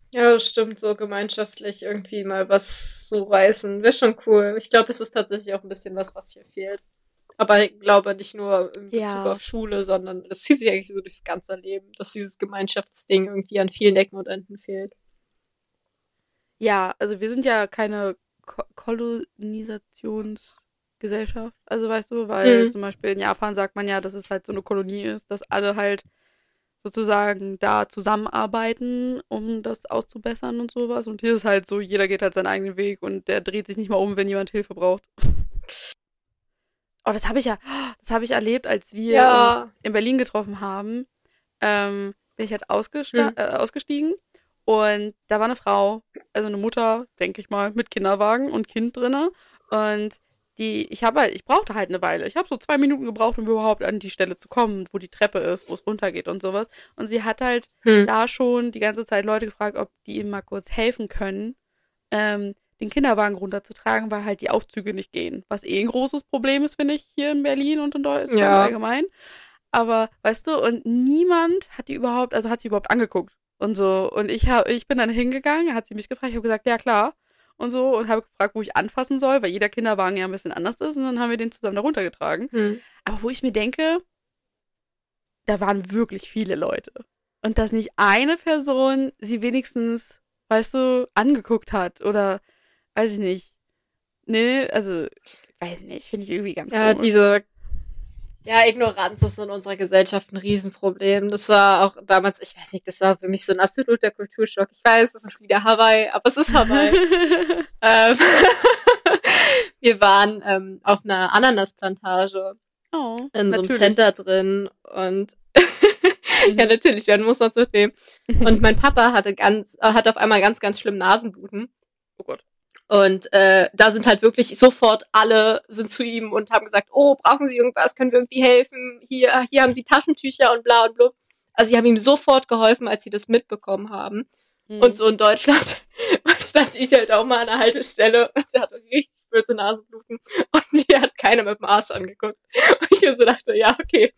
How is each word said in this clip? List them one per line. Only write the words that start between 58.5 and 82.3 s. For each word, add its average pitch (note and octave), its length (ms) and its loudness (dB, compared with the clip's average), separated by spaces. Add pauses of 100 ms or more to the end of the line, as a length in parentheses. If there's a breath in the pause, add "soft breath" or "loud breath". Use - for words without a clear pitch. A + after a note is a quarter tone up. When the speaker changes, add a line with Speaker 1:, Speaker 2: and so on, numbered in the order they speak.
Speaker 2:
die A3 80 -14
ganze G#3+ 260 -4
Zeit G3+ 200 -4
Leute G#3+ 220 -4
gefragt, G#3 300 -8
ob - 140 -10 (140)
die G#3+ 140 -12
ihm G#3 100 -8
mal G3 120 -10
kurz - 300 -14
helfen A#3 380 -4
können, G3+ 460 -8 (560)
ähm, G#3 420 -4 (280)
den G#3+ 80 -8
Kinderwagen G#3+ 480 0
runterzutragen, G#3+ 760 -6
weil G#3 140 -6
halt G3+ 160 -6
die - 100 -6
Aufzüge G#3 420 -6
nicht F#3+ 180 -12
gehen. F3 380 -10
Was G#3 140 -8
eh G3 160 -4
ein A3 80 -2
großes C4 380 -4
Problem C4+ 380 -2
ist, D4+ 120 -6
finde C#4+ 200 -2
ich, - 100 -10 (100)
hier D4 160 -4
in C#4+ 120 -2
Berlin C#4+ 360 -2
und D4 160 -6
in C#4 80 -6
Deutschland C#4+ 360 -2
Speaker 1:
Ja. G3 240 4
Speaker 2:
allgemein. A#3 420 -2 (640 soft breath)
Aber, A3+ 380 0 (140)
weißt A3 240 -4
du, D#4 160 -2
und A#3 220 -2
niemand E4 920 0
hat - 100 -14
die C4+ 80 -8
überhaupt, B3 400 -4
also A3 140 -2
hat A#3 120 -4
sie A#3 60 -12
überhaupt G3+ 240 -4
angeguckt G#3+ 420 -2 (240)
und G#3 180 -4
so. F#3+ 360 0
Und G#3 180 -4
ich A3 200 0
hab, A#3+ 200 2
ich A#3+ 180 -4
bin C4 120 -2
dann A3+ 100 0
hingegangen, C4+ 640 -2
hat A3+ 140 -6
sie G#3 80 -18
mich G#3+ 140 -14
gefragt, B3+ 220 -8
ich A3+ 40 -8
hab A3 80 -8
gesagt, A3 240 -2
„Ja, A#3 100 0
klar.“ A3 380 0 (400)
Und A#3+ 160 -8
so, B3+ 260 0
und A3 120 -2
habe A3+ 140 0
gefragt, - 320 -6
wo A3 60 -8
ich - 140 -8
anfassen C4 440 -4
soll, C4+ 220 0
weil F3+ 100 -4
jeder G#3 180 -2
Kinderwagen G3+ 480 -2
ja F#3 80 -4
ein F#3+ 60 -8
bisschen G3 200 -10
anders F#3+ 300 -8
ist. D4+ 160 -6
Und C4+ 60 -4
dann B3 160 -4
haben A#3+ 100 -2
wir A#3 80 -4
den A3+ 140 -6
zusammen G3+ 240 -8
da G3+ 60 -4
runtergetragen. F#3+ 720 -4